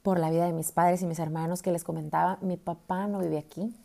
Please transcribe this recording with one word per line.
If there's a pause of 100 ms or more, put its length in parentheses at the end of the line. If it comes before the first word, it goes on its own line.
por
la
vida
de
mis
padres
y
mis
hermanos
que
les
comentaba.
Mi
papá
no
vive
aquí,